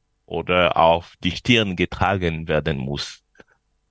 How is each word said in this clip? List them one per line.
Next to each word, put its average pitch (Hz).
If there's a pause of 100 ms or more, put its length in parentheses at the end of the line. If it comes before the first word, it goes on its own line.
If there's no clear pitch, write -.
(260)
oder 87
auf 82
die 90
Stirn 104
getragen 87
werden 76
muss, 69 (680)